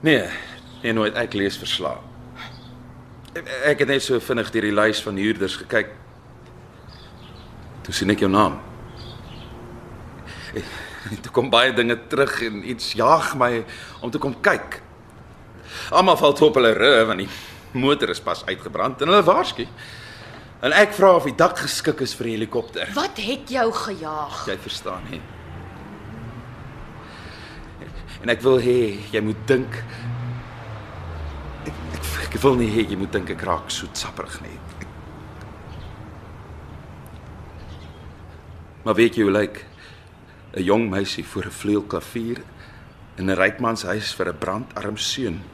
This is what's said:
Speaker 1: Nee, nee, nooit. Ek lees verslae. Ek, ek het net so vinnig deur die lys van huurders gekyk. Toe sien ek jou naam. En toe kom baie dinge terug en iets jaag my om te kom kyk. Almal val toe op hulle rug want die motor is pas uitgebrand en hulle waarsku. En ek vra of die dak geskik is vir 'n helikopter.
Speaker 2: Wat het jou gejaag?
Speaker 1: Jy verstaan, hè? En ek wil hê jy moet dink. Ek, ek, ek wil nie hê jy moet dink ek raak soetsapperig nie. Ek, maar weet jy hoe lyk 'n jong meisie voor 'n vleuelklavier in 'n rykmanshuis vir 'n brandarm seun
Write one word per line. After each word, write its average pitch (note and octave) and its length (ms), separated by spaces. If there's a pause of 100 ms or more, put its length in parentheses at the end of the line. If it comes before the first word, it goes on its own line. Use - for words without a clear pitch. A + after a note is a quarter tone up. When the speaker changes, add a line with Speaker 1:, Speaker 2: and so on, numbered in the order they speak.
Speaker 1:
Nee, C3+ 280 (540)
nee, A#2 100
nooit. G#2+ 220
Ek A#2 180
lees G2 240
verslae. C2 400 (1400)
Ek, E3 140 (180)
ek D3 140
het C#3 80
net C3+ 140
so B2 180
vinnig A#2 320
deur A2+ 100
die G#2 100
lys G#2+ 320
van G#2 120
huurders G2 400
gekyk. - 340 (1900)
Toe - 120
sien F#2+ 160
ek G2+ 100
jou G2 100
naam. F#2+ 300 (2500)
En G#2 120
toe A#2 100
kom B2+ 180
baie A#2+ 240
dinge A#2 340
terug - 340
en G#2+ 280
iets A#2+ 240
jaag C3+ 420
my A#2+ 300 (360)
om A#2 100
te D3 60
kom C#3 240
kyk. - 400 (1080)
Almal F3+ 260
val C#3+ 160
toe D3+ 140
op D3+ 80
hulle A#2 180
rug A2+ 340
want G2 120
die F#2+ 100 (420)
motor C3+ 380
is F2 100
pas - 260
uitgebrand F#2+ 560
en D3 60
hulle G3 160
waarsku. G#3 440 (960)
En C3+ 120
ek G3+ 200
vra F#3+ 220
of - 80
die C3 120
dak - 220
geskik - 440
is B2 140
vir A#2 120
'n - 20
helikopter. A2+ 640
Speaker 2:
Wat F4+ 240
het A#3+ 320
jou A#3+ 220
gejaag? D#3 760
Speaker 1:
Jy F#2+ 100
verstaan, - 520
hè? D#2+ 120 (3000)
En A2 80
ek A#2 120
wil C3 180
hê A#2 400 (120)
jy A2 100
moet G#2+ 260
dink. C3+ 360 (1800)
Ek, D3+ 80 (200)
ek, - 400
ek A2+ 80
wil C3+ 140
nie A#2 140
hê G#2+ 200
jy G2+ 80
moet F#2+ 140
dink F#2 180
ek E2 120
raak E2+ 280
soetsapperig - 720
nie. - 80
Ek, - 380 (4000)
maar A2 120
weet A#2 200
jy A2 80
hoe G2 80
lyk G#2 340 (880)
'n F#2+ 100
jong G#2 260
meisie G2 360
voor F#2+ 200
'n G2+ 60
vleuelklavier G#2 880 (760)
in F#2+ 120
'n F#2+ 60
rykmanshuis G#2 800
vir F2+ 140
'n E2 80
brandarm G#2 600
seun G2+ 460 (100)